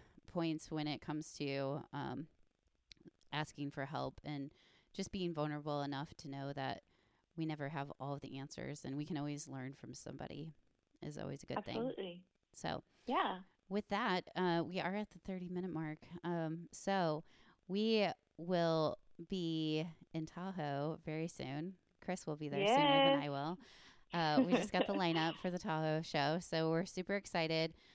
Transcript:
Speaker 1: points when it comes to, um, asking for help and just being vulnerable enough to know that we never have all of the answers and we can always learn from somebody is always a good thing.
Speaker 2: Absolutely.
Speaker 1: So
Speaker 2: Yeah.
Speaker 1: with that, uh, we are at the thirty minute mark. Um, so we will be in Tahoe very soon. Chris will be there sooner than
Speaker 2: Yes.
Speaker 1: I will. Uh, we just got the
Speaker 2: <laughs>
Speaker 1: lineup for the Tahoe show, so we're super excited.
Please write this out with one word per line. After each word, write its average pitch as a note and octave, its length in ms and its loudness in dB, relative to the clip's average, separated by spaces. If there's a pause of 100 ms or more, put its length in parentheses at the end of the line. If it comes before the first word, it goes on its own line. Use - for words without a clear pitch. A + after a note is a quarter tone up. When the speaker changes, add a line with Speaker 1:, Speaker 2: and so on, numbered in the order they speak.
(280)
Speaker 1:
points D#3+ 420 0
when D3+ 160 0
it D3 140 -2
comes D3+ 380 -4
to, C#3 440 0 (100)
um, C#3 360 -4 (1040)
asking D3 380 -4
for C#3+ 160 -4
help C3+ 380 -4
and C#3+ 280 -6 (400)
just F#3+ 200 -6
being F3+ 200 0
vulnerable D3 500 0
enough C#3+ 360 -4
to C#3+ 100 -10
know C#3 240 -6
that C3+ 300 -4 (540)
we D#3+ 100 0
never D3+ 220 -2
have C#3+ 220 -4 (100)
all C#3 120 -2
of C#3+ 80 -4
the C3+ 180 -8
answers C#3 460 -8
and C3+ 120 -4
we D3 80 -2
can D#3 120 -2
always D3 320 -4
learn C3 240 -6
from B2+ 220 -14
somebody D3 580 -10 (500)
is D3 140 -8
always C#3+ 260 -6
a - 40 -18
good - 180 -4
thing. - 120 -6
Speaker 2:
Absolutely. F#3 460 -6 (300)
Speaker 1:
So - 300 -4 (240)
Speaker 2:
Yeah. A#3+ 320 0 (300)
Speaker 1:
with G3+ 200 -4
that, A#3 480 0
uh, E3+ 300 4
we F#3 140 -4
are F3+ 160 -2
at G#3+ 140 -4
the - 100 -18
thirty F3+ 280 -6
minute F3+ 220 -2
mark. D#3 300 -4 (240)
Um, E3 480 -2
so E3+ 520 2 (440)
we G#3+ 380 6 (300)
will E3 640 4 (300)
be D#3+ 580 2 (260)
in D#3+ 140 -2
Tahoe D#3+ 800 -2
very D#3+ 240 -2
soon. D3+ 480 -6 (260)
Chris - 240 -4
will D3+ 100 -2
be D3+ 120 -4
there C#3+ 180 2
sooner A#3 120 6
than C#4 420 6
Speaker 2:
Yes. - 40 -2
Speaker 1:
I D3 60 -2
will. C#3+ 280 -2 (540)
Uh, E3 320 4
we - 100 2
just A3 180 2
got F3+ 160 4
the G3+ 40 0
Speaker 2:
<laughs> - 20 0
Speaker 1:
lineup E3 420 4
for F#3 140 -2
the F3+ 80 -2
Tahoe D#3 440 2
show, D3+ 380 2
so D#3+ 300 2
we're E3 140 4
super F#3 300 -2
excited. D#3+ 600 2 (200)